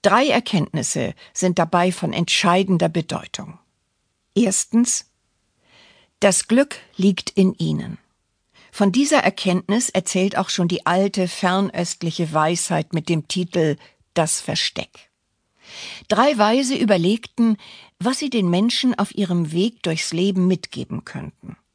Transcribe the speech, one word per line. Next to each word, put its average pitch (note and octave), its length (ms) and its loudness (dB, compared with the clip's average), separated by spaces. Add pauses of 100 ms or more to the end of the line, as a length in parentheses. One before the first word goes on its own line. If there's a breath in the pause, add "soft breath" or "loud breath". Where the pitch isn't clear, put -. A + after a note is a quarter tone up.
Drei A3+ 260 4
Erkenntnisse D#3+ 840 -2 (200 loud breath)
sind F3+ 260 0
dabei F3 320 2
von E3+ 220 -6
entscheidender F3 760 2
Bedeutung. - 720 -8 (760)
Erstens, A#3+ 720 0 (1120 soft breath)
das - 280 2
Glück C4 300 2 (180)
liegt F#3+ 340 0
in F#3+ 240 2
Ihnen. D#3 460 -6 (720 soft breath)
Von G3 200 2
dieser C#4+ 280 2
Erkenntnis G3 720 0
erzählt F#3+ 460 -2
auch F#3+ 140 -2
schon F3 180 0
die F3 200 -4
alte, F#3 400 0
fernöstliche F3 1040 -2
Weisheit D#3+ 600 0
mit D#3+ 140 -4
dem D#3+ 200 -2
Titel E3 500 -2 (380 soft breath)
Das D#3 260 0
Versteck. - 680 -8 (960 loud breath)
Drei B3 320 2
Weise B3 360 2
überlegten, G#3+ 840 2 (420 loud breath)
was A#3+ 180 -2
sie C#4+ 140 -4
den G3 180 2
Menschen A3+ 480 2
auf - 160 -2
ihrem F3 380 -2
Weg F#3+ 320 -2
durchs D#3+ 280 -4
Leben F3+ 360 0
mitgeben - 580 -4
könnten. - 500 -14 (200)